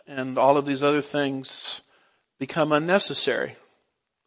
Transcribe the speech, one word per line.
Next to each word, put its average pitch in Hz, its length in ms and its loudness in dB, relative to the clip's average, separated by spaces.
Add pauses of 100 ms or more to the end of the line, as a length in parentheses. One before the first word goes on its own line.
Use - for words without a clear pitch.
and 131 320 -6
all 135 200 6
of 139 100 0
these 139 160 -2
other 143 180 2
things 139 800 -6 (560)
become 151 340 -2
unnecessary. 156 840 0 (720)